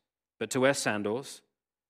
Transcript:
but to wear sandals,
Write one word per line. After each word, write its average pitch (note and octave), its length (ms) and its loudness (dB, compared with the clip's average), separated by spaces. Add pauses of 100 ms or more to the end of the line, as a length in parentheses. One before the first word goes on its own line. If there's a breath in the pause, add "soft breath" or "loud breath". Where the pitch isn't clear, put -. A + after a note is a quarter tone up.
(380)
but A2+ 120 -4
to C3 80 0
wear C3 140 6
sandals, A2 680 -4 (460)